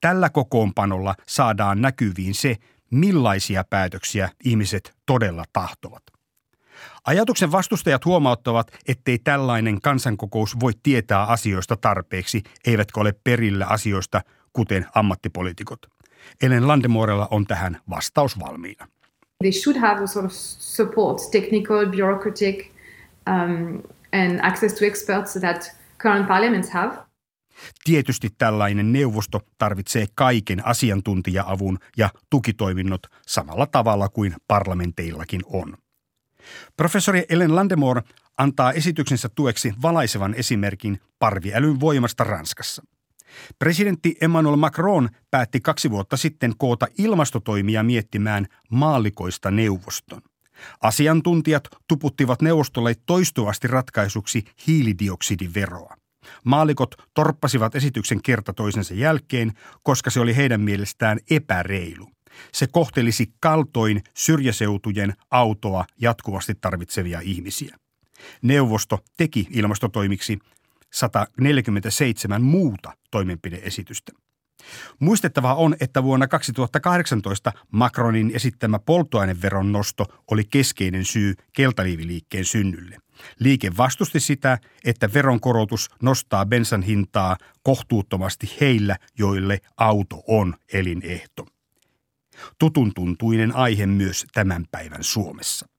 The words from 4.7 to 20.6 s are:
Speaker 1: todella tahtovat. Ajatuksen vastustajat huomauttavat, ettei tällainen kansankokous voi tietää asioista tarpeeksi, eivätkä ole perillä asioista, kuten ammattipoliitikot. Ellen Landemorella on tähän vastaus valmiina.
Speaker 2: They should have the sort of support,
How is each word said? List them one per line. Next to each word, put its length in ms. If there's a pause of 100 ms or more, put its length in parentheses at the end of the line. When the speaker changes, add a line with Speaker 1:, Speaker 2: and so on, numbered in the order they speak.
Speaker 1:
todella 460
tahtovat. 500 (1000)
Ajatuksen 480
vastustajat 520
huomauttavat, 680 (180)
ettei 300
tällainen 600
kansankokous 800
voi 120 (100)
tietää 440
asioista 500
tarpeeksi, 680 (240)
eivätkä 340
ole 140 (100)
perillä 420
asioista, 540 (320)
kuten 420
ammattipoliitikot. 840 (640)
Ellen 260
Landemorella 640
on 160
tähän 340 (100)
vastaus 500
valmiina. 480 (540)
Speaker 2:
They 100
should 280
have 180
the 80
sort 200
of 60
support, 1000